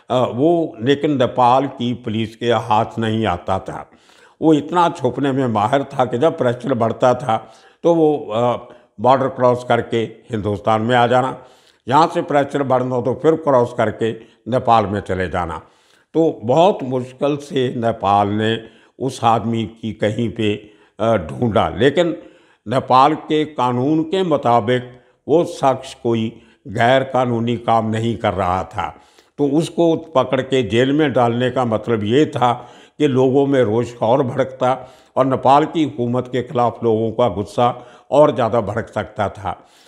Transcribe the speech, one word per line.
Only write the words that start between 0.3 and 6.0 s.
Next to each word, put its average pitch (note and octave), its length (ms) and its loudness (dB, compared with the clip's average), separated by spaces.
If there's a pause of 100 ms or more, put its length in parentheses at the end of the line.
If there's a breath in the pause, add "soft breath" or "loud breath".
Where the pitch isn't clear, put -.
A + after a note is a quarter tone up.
वो D#3+ 480 0
लेकिन C#3 360 0
नेपाल B2+ 500 2
की B2 280 -6
पुलिस A2 420 -6
के A#2+ 100 -8
हाथ A2+ 400 2 (120)
नहीं A2 280 -2
आता F#2+ 320 -2
था। - 320 -14 (520 soft breath)
वो D#3 120 4
इतना E3+ 340 0
छुपने C3+ 440 -2
में C3 140 0
माहिर A#2 360 0
था C3+ 220 -4